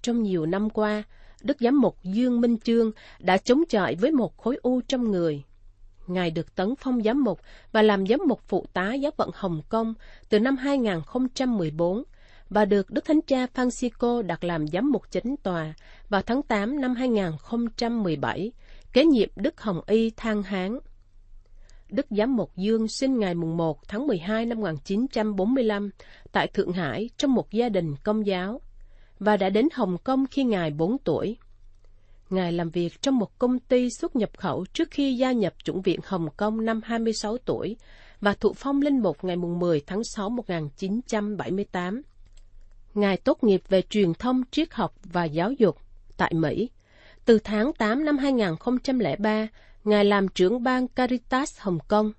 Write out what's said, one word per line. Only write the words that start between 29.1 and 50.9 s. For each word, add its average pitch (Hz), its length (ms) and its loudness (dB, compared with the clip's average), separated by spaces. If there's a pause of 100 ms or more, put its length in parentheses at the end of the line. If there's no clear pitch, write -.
và 208 180 2
đã 190 120 2
đến 214 240 2
Hồng 185 300 -2
Kông 262 280 0
khi 277 120 0
Ngài 185 280 0
bốn 165 260 0
tuổi. 170 400 -2 (920)
Ngài 185 220 0
làm 170 180 -2
việc 170 320 -4
trong 269 160 2
một 202 220 -4
công 247 200 0
ty 247 300 0
xuất - 260 -8
nhập 214 220 0
khẩu 165 360 -4
trước 330 180 -2
khi 277 260 0
gia 254 140 0
nhập 214 220 0 (100)
Chủng 165 180 -4
viện 180 240 0
Hồng 165 320 -4
Kông 220 280 -2
năm 226 180 -2
hai 226 160 -4
mươi 226 140 0
sáu 220 240 -4
tuổi 175 400 -4 (440)
và 202 120 2
thụ - 200 0
phong 277 280 -2
linh 285 180 2
mục 185 240 0
ngày 180 120 -2
mùng 175 240 -2
mười 170 280 2
tháng 202 160 -4
sáu 208 260 -6
một 240 200 -6
nghìn 160 200 -4
chín 196 380 -6
trăm 208 300 -4
bảy 143 140 -6
mươi 196 200 -4
tám. 185 300 -6 (920)
Ngài 196 240 2
tốt - 260 0
nghiệp 196 260 4
về 190 120 4
truyền 180 320 2
thông, 254 380 -2
triết 311 220 -2
học 175 300 -4
và 175 200 -2
giáo 165 280 0
dục 208 260 4 (400)
tại - 160 0
Mỹ. 165 360 0 (560)
Từ 226 140 8
tháng 214 340 -2
tám 240 320 0
năm 294 120 2
hai 269 160 0
nghìn 202 260 2
không 247 200 0
trăm 262 200 -2
lẻ 156 160 0
ba, 214 320 0 (360)
Ngài 208 220 4
làm 202 220 4
trưởng 196 360 2
ban 254 240 0
Caritas 254 720 -2